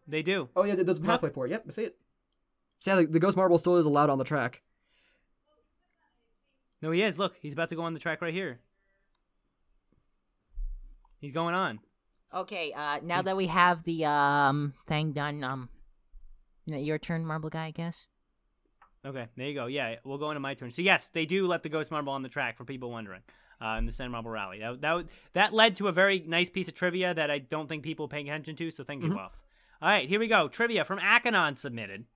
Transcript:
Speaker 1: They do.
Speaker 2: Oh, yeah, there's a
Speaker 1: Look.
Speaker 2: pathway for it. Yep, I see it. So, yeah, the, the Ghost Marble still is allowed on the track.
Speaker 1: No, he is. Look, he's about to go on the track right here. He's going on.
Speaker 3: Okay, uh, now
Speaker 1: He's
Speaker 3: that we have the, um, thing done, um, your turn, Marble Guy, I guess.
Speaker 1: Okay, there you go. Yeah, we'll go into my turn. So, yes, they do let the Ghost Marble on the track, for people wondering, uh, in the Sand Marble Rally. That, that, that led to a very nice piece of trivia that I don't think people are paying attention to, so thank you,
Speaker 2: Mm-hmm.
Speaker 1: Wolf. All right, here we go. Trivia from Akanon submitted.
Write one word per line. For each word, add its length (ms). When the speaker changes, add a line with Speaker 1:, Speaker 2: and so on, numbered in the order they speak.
Speaker 1:
They 140
do. 340
Speaker 2:
Oh, 100
yeah, 100
there's 240
a 20
Speaker 1:
Look. 20
Speaker 2:
pathway 260
for 160
it. 60
Yep, 160
I 40
see 140
it. 120
So, 120
yeah, 100
the, 120
the 60
Ghost 180
Marble 200
still 200
is 80
allowed 240
on 80
the 60
track. 380
Speaker 1:
No, 100
he 100
is. 160
Look, 240
he's 120
about 160
to 60
go 80
on 100
the 60
track 220
right 120
here. 260
He's 120
going 240
on. 240
Speaker 3:
Okay, 400
uh, 280
now 140
Speaker 1:
He's 100
Speaker 3:
that 120
we 100
have 360
the, 220
um, 680
thing 280
done, 300
um, 260
your 340
turn, 260
Marble 240
Guy, 180
I 40
guess. 360
Speaker 1:
Okay, 320
there 120
you 60
go. 140
Yeah, 360
we'll 140
go 120
into 120
my 120
turn. 160
So, 120
yes, 280
they 160
do 220
let 160
the 60
Ghost 200
Marble 240
on 80
the 80
track, 280
for 80
people 260
wondering, 300
uh, 200
in 80
the 40
Sand 200
Marble 180
Rally. 300
That, 220
that, 240
that 200
led 240
to 100
a 40
very 280
nice 320
piece 160
of 80
trivia 400
that 160
I 80
don't 280
think 160
people 220
are 40
paying 200
attention 280
to, 120
so 140
thank 180
you, 80
Speaker 2:
Mm-hmm. 80
Speaker 1:
Wolf. 140
All 80
right, 180
here 120
we 80
go. 220
Trivia 340
from 160
Akanon 580
submitted. 480